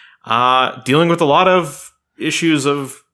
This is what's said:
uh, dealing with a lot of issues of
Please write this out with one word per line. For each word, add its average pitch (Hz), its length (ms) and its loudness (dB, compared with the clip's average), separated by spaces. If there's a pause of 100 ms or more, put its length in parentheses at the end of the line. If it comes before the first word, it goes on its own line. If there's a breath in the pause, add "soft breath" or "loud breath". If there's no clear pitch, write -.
(240 loud breath)
uh, 127 600 0
dealing 156 260 2
with 170 100 -2
a 160 60 2
lot 170 220 4
of 175 420 -2 (280)
issues 151 460 -2
of 143 380 -4 (120)